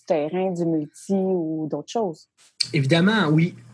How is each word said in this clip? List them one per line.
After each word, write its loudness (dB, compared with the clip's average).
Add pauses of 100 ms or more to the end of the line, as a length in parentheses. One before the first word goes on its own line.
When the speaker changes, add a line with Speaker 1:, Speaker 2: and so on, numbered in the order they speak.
Speaker 1:
terrain, -2
du -2
multi -4
ou -2
d'autres -8
choses. -4 (460)
Speaker 2:
Évidemment, 4
oui. 2 (180)